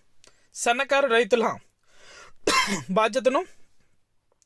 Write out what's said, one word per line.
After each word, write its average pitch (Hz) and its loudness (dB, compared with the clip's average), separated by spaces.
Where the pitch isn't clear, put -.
సన్నకారు 269 2
రైతుల 233 2
బాధ్యతను 233 0